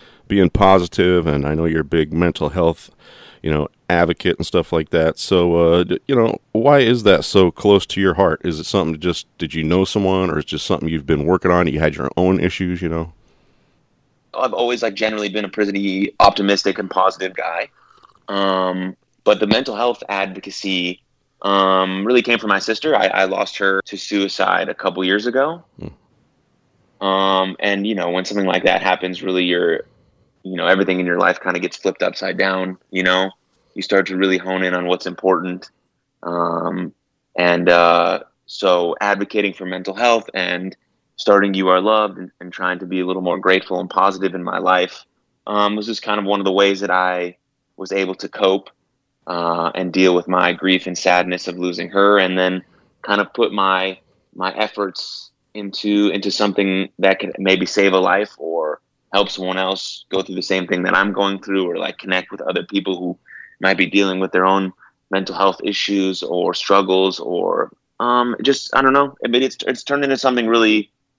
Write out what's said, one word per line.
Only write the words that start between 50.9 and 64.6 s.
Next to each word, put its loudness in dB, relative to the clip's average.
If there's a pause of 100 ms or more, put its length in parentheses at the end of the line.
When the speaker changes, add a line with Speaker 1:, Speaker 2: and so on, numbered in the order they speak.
Speaker 2:
sadness 0
of -8
losing -6
her, 4
and 0
then 0 (380)
kind 0
of -4
put 0
my, 0 (360)
my -6
efforts -6 (240)
into, 0
into -2
something -2 (100)
that 2
could -8
maybe 2
save 2
a 4
life 0
or -6 (320)
help 2
someone -6
else -6
go -2
through -10
the -6
same -2
thing -2
that 0
I'm 0
going -2
through, -2
or, -4
like, -6
connect -4
with -12
other -4
people -4
who -8 (420)
might 2
be 2
dealing 2
with -2
their 4
own 2 (380)